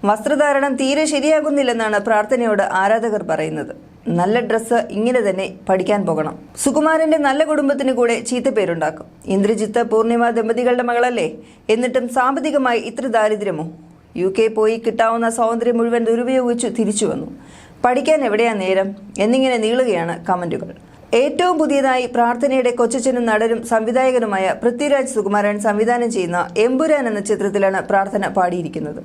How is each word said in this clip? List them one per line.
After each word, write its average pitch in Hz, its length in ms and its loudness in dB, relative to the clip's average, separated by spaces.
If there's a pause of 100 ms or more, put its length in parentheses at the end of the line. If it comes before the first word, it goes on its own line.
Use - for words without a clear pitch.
വസ്ത്രധാരണം 269 680 2
തീരെ 269 300 0
ശരിയാകുന്നില്ലെന്നാണ് 277 960 0
പ്രാർത്ഥനയോട് 214 640 0
ആരാധകർ 208 600 0
പറയുന്നത്. 156 680 -6 (180)
"നല്ല 185 320 0
ഡ്രസ്സ് 226 500 0
ഇങ്ങനെ 233 300 0
തന്നെ 190 340 -2 (140)
പഠിക്കാൻ 190 380 0
പോകണം. 156 320 -4 (180)
സുകുമാരന്റെ 311 640 2
നല്ല 285 260 2
കുടുംബത്തിന് 285 480 0
കൂടെ 233 280 2
ചീത്തപ്പേരുണ്ടാക്കും. 180 840 -2 (200)
ഇന്ദ്രജിത്ത് 208 560 0
പൂർണിമ 233 480 2
ദമ്പതികളുടെ 233 520 0
മകളല്ലേ? 240 500 0 (360)
എന്നിട്ടും 240 400 0
സാമ്പത്തികമായി 262 720 0
ഇത്ര 240 260 -8
ദാരിദ്ര്യമോ? 208 640 0 (460)
യു 190 220 -2
കെ 220 100 4
പോയി 220 380 0
കിട്ടാവുന്ന 226 440 0
സ്വാതന്ത്ര്യം 233 480 0
മുഴുവൻ 233 260 0
ദുരുപയോഗിച്ചു 240 640 0
തിരിച്ചു 214 400 -2
വന്നു. - 200 -4 (580)
പഠിക്കാൻ 277 400 2
എവിടെയാ 226 280 2
നേരം?" 190 420 -2 (240)
എന്നിങ്ങനെ 247 380 2
നീളുകയാണ് 214 680 0
കമന്റുകൾ. 175 480 -4 (400)
ഏറ്റവും 302 440 2
പുതിയതായി 262 480 2
പ്രാർത്ഥനയുടെ 240 640 0
കൊച്ചച്ഛനും 240 560 0
നടനും 226 400 0
സംവിധായകനുമായ 226 960 2
പൃഥ്വിരാജ് 269 440 0
സുകുമാരൻ 208 540 0
സംവിധാനം 226 520 0
ചെയ്യുന്ന 175 360 -2 (100)
എമ്പുരാൻ 262 500 2
എന്ന 208 120 -4
ചിത്രത്തിലാണ് 196 640 0
പ്രാർത്ഥന 196 440 0
പാടിയിരിക്കുന്നത്. 175 800 -4